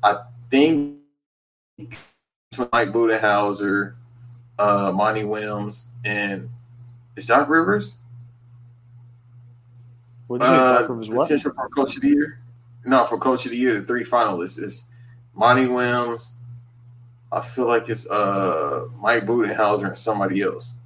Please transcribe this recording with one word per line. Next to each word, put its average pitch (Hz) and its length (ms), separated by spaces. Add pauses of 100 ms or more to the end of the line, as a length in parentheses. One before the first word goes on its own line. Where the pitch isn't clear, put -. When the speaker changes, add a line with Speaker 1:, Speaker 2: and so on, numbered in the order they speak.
Speaker 1:
I 104 220 (260)
think 143 480 (800)
Mike - 1080
Budenholzer, 104 1040 (640)
uh, 101 340
Monty 107 300
Williams, 104 640 (180)
and 101 440 (680)
is - 120
Doc 139 220
Rivers? 180 500 (2250)
Speaker 2:
What 123 140
did 123 60
you 127 40
say, 131 60
Speaker 1:
Uh, 127 240
Speaker 2:
Doc 113 80
Rivers 113 220
what? 120 180
Speaker 1:
potential 147 240
for 131 160
Coach 135 280
of - 60
the 135 60
Year? 147 300 (480)
No, 127 180
for 117 140
Coach 127 260
of 123 60
the 120 80
Year, 123 200
the 95 80
three 120 180
finalists 95 560
is - 260 (480)
Monty 123 320
Williams, 123 680 (960)
I 117 120
feel 127 240
like 117 240
it's, - 200
uh, 98 760 (120)
Mike 107 280
Budenholzer 104 640
and - 100
somebody 98 420
else. - 460